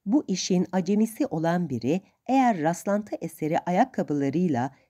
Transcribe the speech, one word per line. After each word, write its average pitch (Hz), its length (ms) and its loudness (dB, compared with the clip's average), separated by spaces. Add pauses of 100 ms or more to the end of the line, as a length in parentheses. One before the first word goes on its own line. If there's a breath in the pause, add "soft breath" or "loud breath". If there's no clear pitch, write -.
Bu 254 220 0
işin 180 440 0
acemisi 208 560 0
olan 165 420 -2
biri 127 320 -2 (260 soft breath)
eğer 240 340 2
rastlantı 202 600 -2
eseri 160 380 -2
ayakkabılarıyla 151 1120 0 (180 soft breath)